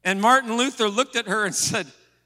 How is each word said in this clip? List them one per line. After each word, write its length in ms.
And 180
Martin 360
Luther 320
looked 280
at 100
her 180
and 100
said, 360